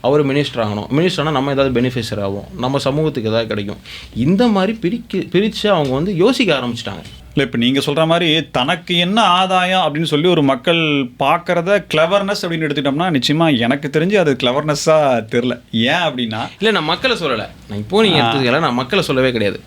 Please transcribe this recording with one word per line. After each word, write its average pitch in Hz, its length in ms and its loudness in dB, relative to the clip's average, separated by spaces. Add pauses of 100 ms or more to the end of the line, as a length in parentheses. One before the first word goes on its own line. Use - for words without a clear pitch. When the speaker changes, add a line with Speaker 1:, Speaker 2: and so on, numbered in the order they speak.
Speaker 1:
அவர் 143 240 2
மினிஸ்டர் 135 360 0
ஆகணும், 104 300 -2
மினிஸ்டர் 165 280 0
ஆனா 151 120 0
நம்ம 139 200 0
ஏதாவது 135 300 2
பெனிஃபிஷியர் 120 400 -4
ஆகும், 98 220 -4 (140)
நம்ம 131 200 -2
சமூகத்துக்கு 139 520 -2
ஏதாவது 113 180 0
கிடைக்கும். 104 300 -6 (380)
இந்த 190 320 2
மாதிரி 214 340 0
பிரிக்கு-, 185 480 -4
பிரிச்சு 214 380 0
அவங்க 151 260 2
வந்து 175 220 -2
யோசிக்க 196 380 2
ஆரம்பிச்சிட்டாங்க. 117 500 -6 (320)
Speaker 2:
இல்ல, 143 100 2
இப்ப 123 120 -6
நீங்க 127 220 2
சொல்ற 147 260 0
மாதிரி 160 460 2
தனக்கு 170 460 -2
என்ன 185 240 0
ஆதாயம் 185 600 2
அப்படின்னு 156 220 -2
சொல்லி 151 240 0
ஒரு 165 160 4
மக்கள் 139 380 2 (380)
பார்க்கறத 170 680 0
கிளவர்னஸ் 196 540 0
அப்படின்னு 165 240 -2
எடுத்துக்கிட்டோம்னா, 147 460 -2
நிச்சயமா 147 480 2
எனக்கு 135 340 -2
தெரிஞ்சு 170 220 0
அது 151 280 2
கிளவர்னஸ்ஸா 147 540 2 (340)
தெரியல. 120 300 -2 (100)
ஏன் 131 320 0
அப்படின்னா 123 340 -4 (220)
Speaker 1:
இல்ல, 214 120 2
நான் 180 120 0
மக்களை 180 340 -2
சொல்லல. 123 300 -2 (220)
நான் 104 100 -6
இப்போ 170 220 0
நீங்க 170 200 4
Speaker 2:
ஆ. 120 40 4
Speaker 1:
எடுத்துக்கல, 123 340 2
நான் 147 140 0
மக்களை 135 300 0
சொல்லவே 131 280 2
கிடையாது. 104 360 -2